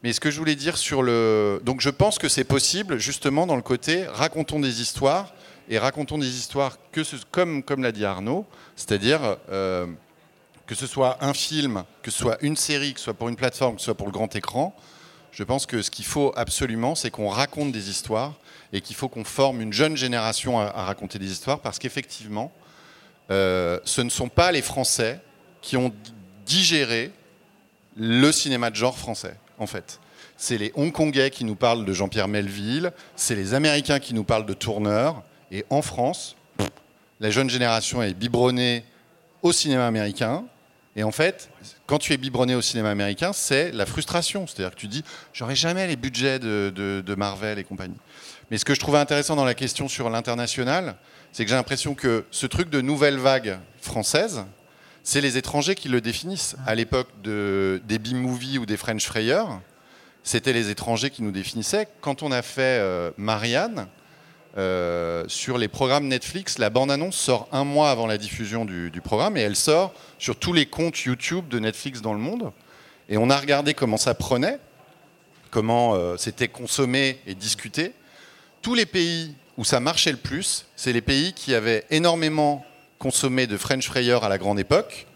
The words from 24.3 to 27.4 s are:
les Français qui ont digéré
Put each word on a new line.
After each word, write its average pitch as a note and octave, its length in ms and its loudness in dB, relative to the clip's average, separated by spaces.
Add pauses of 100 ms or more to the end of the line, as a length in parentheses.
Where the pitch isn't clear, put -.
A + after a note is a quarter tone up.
les C#3+ 100 2
Français B2 580 0 (400)
qui - 160 -4
ont B2+ 160 2 (540)
digéré D3 640 2 (840)